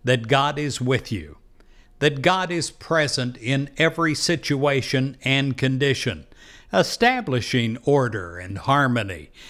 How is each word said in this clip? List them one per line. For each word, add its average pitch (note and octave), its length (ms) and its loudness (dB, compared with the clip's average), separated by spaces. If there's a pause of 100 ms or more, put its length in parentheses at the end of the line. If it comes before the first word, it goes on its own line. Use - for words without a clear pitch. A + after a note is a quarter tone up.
that A#2+ 240 0
God C#3+ 320 2
is D3 200 -4
with B2+ 320 -2
you, D#2 260 -8 (600)
that C#3 240 0
God F3+ 300 2
is E3 180 -4
present C#3 680 -2
in C#3 400 -2
every D#3+ 360 2
situation C#3 1120 0
and C3+ 340 2
condition, C3 680 0 (440)
establishing D3+ 1120 0
order A2 520 0
and F#2+ 220 -10
harmony A#2+ 720 0 (180)